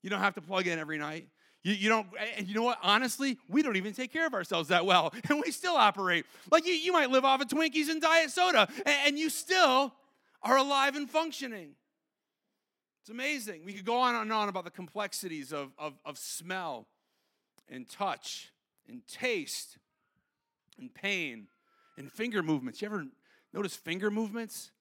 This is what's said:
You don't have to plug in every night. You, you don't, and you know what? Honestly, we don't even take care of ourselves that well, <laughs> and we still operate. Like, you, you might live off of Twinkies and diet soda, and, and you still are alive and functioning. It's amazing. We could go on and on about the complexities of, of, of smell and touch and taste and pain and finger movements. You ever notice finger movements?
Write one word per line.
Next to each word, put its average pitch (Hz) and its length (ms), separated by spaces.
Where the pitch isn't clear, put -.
You 196 60
don't 196 120
have 196 160
to 196 40
plug 185 260
in 165 120
every 156 180
night. 151 320
You, 196 120
you 202 160
don't, 220 160
and 190 100
you 202 60
know 226 80
what? 240 200
Honestly, 240 540
we 240 140
don't 247 160
even 190 160
take 254 180
care 330 160
of 277 60
ourselves 170 380
that 175 160
well, 175 340
<laughs> - 80
and 294 160
we 339 60
still 359 240
operate. 190 500
Like, 320 140
you, 359 80
you 330 180
might 302 200
live 262 120
off 269 200
of 240 60
Twinkies 302 420
and 320 100
diet 320 300
soda, 349 360
and, 285 100
and 285 100
you 311 100
still 285 640
are 240 140
alive 277 400
and 285 140
functioning. 254 640
It's - 80
amazing. 233 560
We 196 80
could 196 100
go 233 140
on 247 160
and 220 180
on 214 160
about 185 160
the 175 60
complexities 175 840
of, 139 260
of, 147 280
of 143 100
smell 165 680
and 127 180
touch - 680
and 117 180
taste - 720
and 127 160
pain 151 540
and 135 120
finger 214 320
movements. 135 380
You 208 60
ever 208 180
notice 196 240
finger 185 340
movements? 220 600